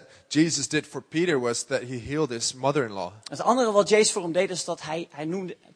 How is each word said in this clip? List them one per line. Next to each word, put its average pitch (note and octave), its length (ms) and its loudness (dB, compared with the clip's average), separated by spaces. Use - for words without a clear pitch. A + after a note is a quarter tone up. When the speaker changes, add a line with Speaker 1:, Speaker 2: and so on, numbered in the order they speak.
Speaker 1:
Jesus D3 400 2
did D3+ 180 0
for C3 160 -10
Peter D#3+ 380 0
was A#2+ 220 0
that B2+ 180 -2
he B2 180 -8
healed C3+ 320 -2
his A#2 240 -4
mother-in-law. A#2+ 580 -2
Speaker 2:
Het C#3+ 100 -6
andere A#3 320 2
wat G3+ 160 6
Jezus G#3+ 240 6
voor G3 100 -4
hem E3+ 100 -4
deed, F#3 180 2
is F3+ 140 -6
dat E3+ 180 -6
hij, D#3 280 -6
hij D3 140 -10
noemde F3+ 320 -6